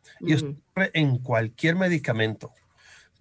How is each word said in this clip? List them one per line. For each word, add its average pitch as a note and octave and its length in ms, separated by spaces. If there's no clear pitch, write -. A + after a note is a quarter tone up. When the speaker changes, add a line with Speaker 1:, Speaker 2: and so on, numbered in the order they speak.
Speaker 1:
Y F3 100
esto C#3 160
Speaker 2:
Ujú. C#3+ 100
Speaker 1:
ocurre F#3+ 240
en C#3 240
cualquier B2 580
medicamento. C3 720